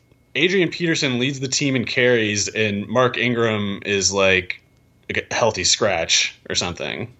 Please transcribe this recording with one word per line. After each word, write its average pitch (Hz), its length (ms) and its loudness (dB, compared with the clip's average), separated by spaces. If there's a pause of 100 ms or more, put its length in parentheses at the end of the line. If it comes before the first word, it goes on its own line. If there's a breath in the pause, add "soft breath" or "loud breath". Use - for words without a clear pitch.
(360)
Adrian 180 340 2
Peterson 156 480 -2
leads 131 220 -2
the 135 80 -4
team 135 280 0
in 113 100 0
carries, 110 640 2
and 101 380 -2
Mark 123 300 2
Ingram 107 680 0
is, 95 280 0
like, 95 480 2 (480)
a 104 240 -6
healthy 107 300 0
scratch - 760 0 (120)
or - 60 -4
something. 85 640 -4